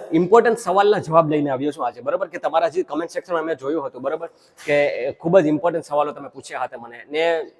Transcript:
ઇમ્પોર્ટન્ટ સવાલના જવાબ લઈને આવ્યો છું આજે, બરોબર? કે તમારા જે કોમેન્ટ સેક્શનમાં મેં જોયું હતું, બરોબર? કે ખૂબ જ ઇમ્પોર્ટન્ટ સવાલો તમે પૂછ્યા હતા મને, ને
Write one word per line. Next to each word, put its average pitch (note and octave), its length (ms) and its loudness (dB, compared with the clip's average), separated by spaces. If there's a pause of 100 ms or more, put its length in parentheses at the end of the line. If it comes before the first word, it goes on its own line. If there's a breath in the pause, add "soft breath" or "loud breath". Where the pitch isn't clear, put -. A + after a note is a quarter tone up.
(120)
ઇમ્પોર્ટન્ટ G#3 460 4
સવાલના G3+ 400 2
જવાબ D#3+ 320 2
લઈને D3 200 0
આવ્યો C#3 220 -2
છું C#3 160 -4
આજે, A#2+ 140 -10
બરોબર? E3+ 260 -4
કે E3+ 100 -12
તમારા D#3+ 300 2
જે E3 160 -2
કોમેન્ટ D#3+ 280 -6
સેક્શનમાં E3+ 340 -4
મેં E3 100 -4
જોયું C#3 300 -4
હતું, B2+ 160 -12
બરોબર? D#3+ 260 -6 (380 soft breath)
કે C#3+ 460 0
ખૂબ E3+ 280 2
જ D#3 80 4
ઇમ્પોર્ટન્ટ D#3 380 0
સવાલો D3 260 -2
તમે C#3 160 -14
પૂછ્યા C3 360 -12
હતા B2 140 -10
મને, A#2 320 -18
ને D#3+ 320 0 (180)